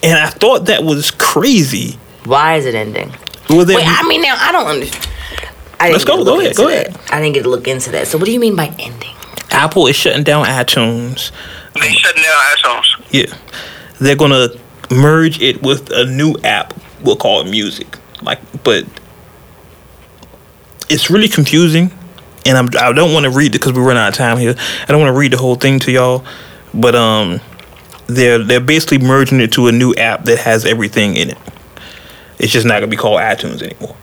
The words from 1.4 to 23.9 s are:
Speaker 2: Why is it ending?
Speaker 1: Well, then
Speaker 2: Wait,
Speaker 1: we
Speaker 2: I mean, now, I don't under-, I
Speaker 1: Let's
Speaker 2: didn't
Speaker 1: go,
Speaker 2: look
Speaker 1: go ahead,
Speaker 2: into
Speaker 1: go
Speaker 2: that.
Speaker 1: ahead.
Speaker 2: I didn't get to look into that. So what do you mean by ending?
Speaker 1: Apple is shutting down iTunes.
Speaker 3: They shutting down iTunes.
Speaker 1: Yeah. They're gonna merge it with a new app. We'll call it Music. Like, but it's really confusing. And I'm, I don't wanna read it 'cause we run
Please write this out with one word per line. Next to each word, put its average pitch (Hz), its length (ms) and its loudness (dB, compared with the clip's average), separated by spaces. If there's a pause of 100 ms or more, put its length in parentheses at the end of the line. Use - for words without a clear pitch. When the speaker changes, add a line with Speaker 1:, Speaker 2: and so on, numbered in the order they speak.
Speaker 2:
Why 151 320 2
is 139 100 -2
it 120 80 -4
ending? 107 380 -6 (360)
Speaker 1:
Well, 160 160 6
then 185 120 2
Speaker 2:
Wait, 160 100 0
Speaker 1:
we 165 60 2
Speaker 2:
I 302 160 0
mean, - 140 0
now, 277 160 0
I 330 140 0
don't 294 140 0
under-, 147 200 -4 (920)
I 170 140 2
Speaker 1:
Let's - 120 2
Speaker 2:
didn't 339 140 0
Speaker 1:
go, 359 60 0
Speaker 2:
look - 20 2
Speaker 1:
go 294 140 2
ahead, 370 100 0
Speaker 2:
into - 120 0
Speaker 1:
go 285 80 4
Speaker 2:
that. - 180 -2
Speaker 1:
ahead. - 120 -16 (100)
Speaker 2:
I 143 100 -2
didn't 151 140 -2
get 135 100 0
to 123 60 0
look 123 180 -2
into 127 240 -6
that. - 160 -4
So 156 100 -4
what 175 80 0
do 226 60 -2
you 240 80 0
mean 220 160 2
by 151 220 -4
ending? - 340 -14 (400)
Speaker 1:
Apple 156 340 2
is 135 80 2
shutting - 300 0
down 147 220 2
iTunes. 120 840 -2 (440)
Speaker 3:
They - 180 -2
shutting - 300 0
down 156 120 2 (220)
iTunes. - 540 0
Speaker 1:
Yeah. - 260 -2 (640)
They're 139 160 2
gonna 135 320 4 (420)
merge 156 500 4
it 123 220 -2
with 139 300 -2
a 127 140 0
new 139 360 0
app. - 320 -2 (280)
We'll - 140 2
call 101 260 0
it - 20 -6
Music. 104 520 -6 (260)
Like, - 180 -6 (240)
but 107 200 0 (2000)
it's - 220 -2
really 214 180 4
confusing. 165 640 2 (540)
And 131 120 4
I'm, 123 100 2 (100)
I 120 140 2
don't 160 220 4
wanna 143 160 0
read 135 240 0
it - 80 -2
'cause 135 100 0
we 127 100 0
run 127 140 4